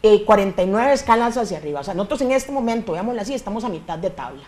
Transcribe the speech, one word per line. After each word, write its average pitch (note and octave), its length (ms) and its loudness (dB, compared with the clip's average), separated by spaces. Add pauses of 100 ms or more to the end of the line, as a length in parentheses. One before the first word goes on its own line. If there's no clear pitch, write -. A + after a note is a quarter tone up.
eh, G#3 220 8
cuarenta G3 380 4
y F3+ 40 2
nueve A3+ 260 2
escalas A#3 440 2
hacia F#3+ 220 -4
arriba. D3 220 -6
O C#3+ 40 -10
sea, F#3+ 100 -8
nosotros G3+ 280 -2
en B3+ 80 0
este C4+ 220 -2
momento, A#3 400 -2
veámoslo G#3+ 280 -4
así, G#3+ 140 -6
estamos A3 300 -6
a B3 40 -4
mitad E3 300 -8
de F#3 100 -4
tabla. C3+ 400 -12